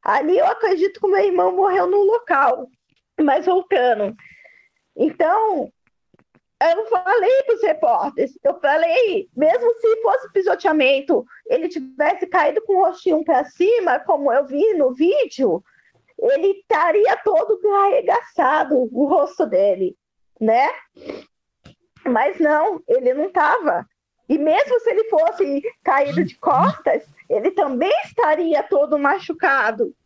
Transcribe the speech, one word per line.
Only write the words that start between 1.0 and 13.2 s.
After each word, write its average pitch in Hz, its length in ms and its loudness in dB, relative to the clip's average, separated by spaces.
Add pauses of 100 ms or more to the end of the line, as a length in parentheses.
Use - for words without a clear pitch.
que 427 60 -4
o 381 40 0
meu 392 140 2
irmão 359 320 0
morreu 381 300 0
no 403 160 2
local. 302 680 0 (500)
Mas 294 280 2
voltando, 247 680 0 (800)
então, 339 800 0 (880)
eu 339 260 0
falei 440 580 2
pros 480 180 -2
repórteres, 254 800 -2
eu 277 160 -2
falei, 339 760 0
mesmo 466 460 2
se 453 220 0
fosse 466 300 0
pisoteamento, 311 920 0 (220)
ele 330 220 -2
tivesse 320 580 -4
caído 311 360 0
com 392 120 -2
o 381 100 4
rostinho 339 400 0